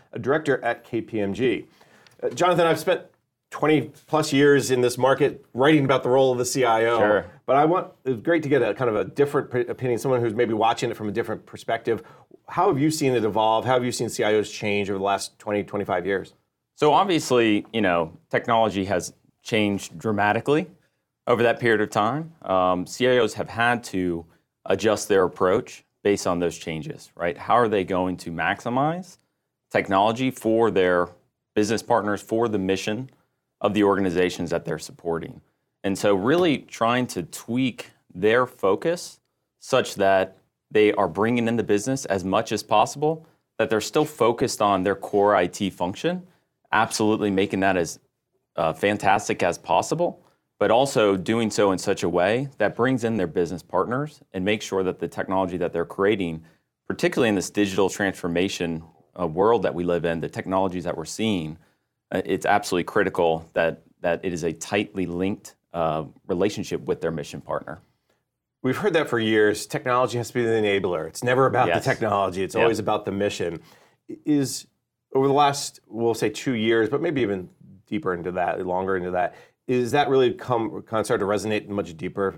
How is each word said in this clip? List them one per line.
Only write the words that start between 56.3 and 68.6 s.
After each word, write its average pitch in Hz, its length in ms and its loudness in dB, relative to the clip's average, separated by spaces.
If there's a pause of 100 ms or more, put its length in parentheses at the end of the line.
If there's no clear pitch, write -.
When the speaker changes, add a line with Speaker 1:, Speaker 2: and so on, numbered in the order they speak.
Speaker 2:
particularly 131 420 0
in 101 60 2
this 87 140 -2
digital 98 400 0
transformation, 87 920 -4 (360)
uh, 90 60 -2
world 95 380 2
that 73 100 -2
we 87 100 -4
live 87 220 0
in, 85 140 -2
the 78 100 -6
technologies 92 540 -4
that 85 120 -6
we're 80 80 -8
seeing, 87 540 -4 (540)
uh, 92 140 -2
it's 90 200 -2
absolutely 101 380 0
critical 85 720 0
that, 82 280 -2 (200)
that 85 220 -2
it 90 100 -4
is 80 100 -6
a 82 100 -2
tightly 101 540 -4
linked, 92 480 -6 (180)
uh, 80 300 -2 (240)
relationship 92 540 -4
with 90 200 -4
their 82 80 -2
mission 76 320 -8
partner. 76 400 -10 (800)